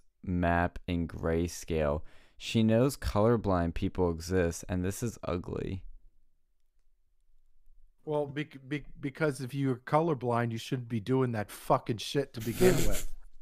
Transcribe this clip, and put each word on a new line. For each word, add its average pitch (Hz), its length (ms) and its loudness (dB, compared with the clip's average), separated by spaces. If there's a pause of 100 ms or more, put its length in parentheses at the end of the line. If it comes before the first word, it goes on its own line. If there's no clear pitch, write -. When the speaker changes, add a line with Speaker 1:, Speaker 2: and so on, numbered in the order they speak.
(240)
Speaker 1:
map 87 640 0
in 85 200 -2
grayscale? 80 920 -2 (340)
She - 280 0
knows 117 340 4
colorblind 98 760 2
people 90 340 0
exist, 85 580 0
and 90 160 -2
this 98 200 -4
is 113 200 -6
ugly." - 600 -6 (2250)
Speaker 2:
Well, 147 200 0
bec-, 139 420 -8
bec-, 143 180 -6 (160)
because 139 400 -2
if 127 120 -8
you're 135 240 0
colorblind, 120 760 0
you 113 60 -4
shouldn't 123 300 -6
be 117 120 -2
doing 127 340 0
that 107 180 -4
fucking 131 460 0
shit - 360 -4
to 113 80 -10
begin 143 340 4
Speaker 1:
<laughs> - 120 6
Speaker 2:
with. - 240 6 (300)